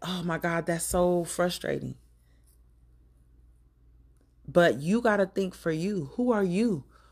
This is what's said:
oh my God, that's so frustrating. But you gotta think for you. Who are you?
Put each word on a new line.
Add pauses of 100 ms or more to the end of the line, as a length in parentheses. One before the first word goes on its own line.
oh
my
God,
that's
so
frustrating. (2500)
But
you
gotta
think
for
you.
Who
are
you? (280)